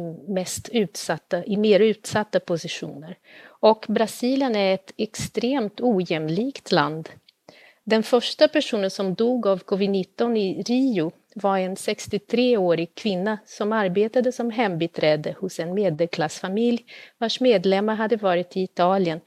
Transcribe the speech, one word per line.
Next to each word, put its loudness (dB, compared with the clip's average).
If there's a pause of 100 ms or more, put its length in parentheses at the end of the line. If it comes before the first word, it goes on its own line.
(280)
mest -6
utsatta, -4
i -2
mer 6
utsatta 0
positioner. -8 (280)
Och 2
Brasilien 0
är 2
ett -8
extremt -4
ojämlikt -2
land. 0 (720)
Den 2
första 2
personen 0
som -2
dog 0
av 4
covid 0
nitton 0
i -2
Rio 0 (240)
var 0
en -2
sextiotre-årig 0
kvinna -4
som -4
arbetade 0
som -4
hembiträde 0
hos -8
en -4
medelklassfamilj -2 (320)
vars -4
medlemmar 4
hade 0
varit 0
i -2
Italien 0